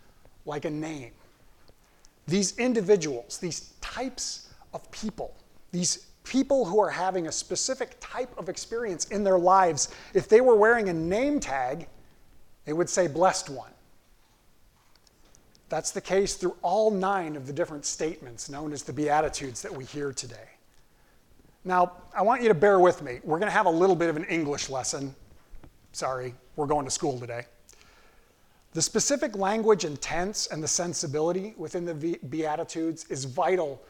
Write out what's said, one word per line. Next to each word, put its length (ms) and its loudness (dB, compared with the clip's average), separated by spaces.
like 180 -8
a 60 -4
name. 420 -8
These 320 -2
individuals, 800 0
these 440 -10
types 640 -10
of 180 -14
people, 440 -10
these 320 -4
people 400 2
who 160 0
are 100 4
having 380 -2
a 40 -8
specific 680 -6
type 380 -8
of 100 -12
experience 600 -6
in 180 -2
their 120 6
lives, 520 6
if 160 0
they 100 10
were 160 8
wearing 320 6
a 60 0
name 480 0
tag, 480 -4
it 60 -4
would 180 0
say, 180 2
"Blessed 420 2
one." 240 -12
That's 240 -6
the 100 -8
case 340 0
through 260 -4
all 300 2
nine 440 -2
of 100 -12
the 80 -10
different 320 -4
statements 600 -8
known 240 -8
as 120 -10
the 100 -10
Beatitudes 720 -2
that 100 -10
we 100 -10
hear 300 -8
today. 360 -14
Now, 260 2
I 60 0
want 200 4
you 60 4
to 80 8
bear 240 6
with 220 6
me. 240 -8
We're 140 0
gonna 120 0
have 140 4
a 60 4
little 260 4
bit 100 2
of 80 0
an 100 -4
English 440 -2
lesson. 440 -6
Sorry, 440 -6
we're 120 -2
going 180 0
to 60 -8
school 280 -2
today. 280 -12
The 80 -4
specific 540 0
language 500 2
and 140 -8
tense 460 -4
and 160 -6
the 60 -6
sensibility 920 -2
within 260 -8
the 120 -6
Ve-, 240 -4
Beatitudes 760 -4
is 200 -8
vital 640 -2